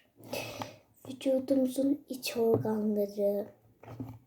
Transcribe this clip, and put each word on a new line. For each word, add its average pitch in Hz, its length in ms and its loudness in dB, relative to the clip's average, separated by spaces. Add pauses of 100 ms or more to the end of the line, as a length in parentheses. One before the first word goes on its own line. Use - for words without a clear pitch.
(1080)
Vücudumuzun 269 1000 2
iç - 280 -8
organları, 208 1080 2 (800)